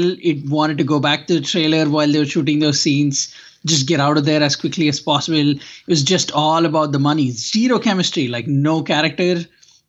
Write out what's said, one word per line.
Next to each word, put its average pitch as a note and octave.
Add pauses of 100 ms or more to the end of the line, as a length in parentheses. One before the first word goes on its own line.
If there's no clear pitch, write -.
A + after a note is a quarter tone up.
(200)
it C#3+
wanted D3+
to D#3
go D3
back D3
to F3+
the D#3+
trailer D#3
while D3
they D3+
were D3
shooting D3
those D3+
scenes, C#3+ (320)
just D3
get D3+
out D3
of C#3+
there D3+
as C#3+
quickly D3+
as C#3+
possible. D3
It -
was D#3
just E3+
all D#3
about D3+
the C#3+
money. D3
Zero A3
chemistry, F3+
like, A#2+
no D3
character, E3+ (440)